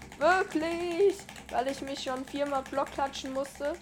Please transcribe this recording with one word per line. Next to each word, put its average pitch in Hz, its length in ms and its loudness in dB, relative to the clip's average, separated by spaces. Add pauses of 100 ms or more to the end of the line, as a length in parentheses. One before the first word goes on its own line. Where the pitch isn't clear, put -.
(200)
wirklich, 339 960 4 (320)
weil 247 200 0
ich 277 120 -4
mich 269 220 -6
schon 262 200 -2
viermal 285 380 -2
Block 277 300 -2
klatschen 269 420 -4
musste. 277 480 -2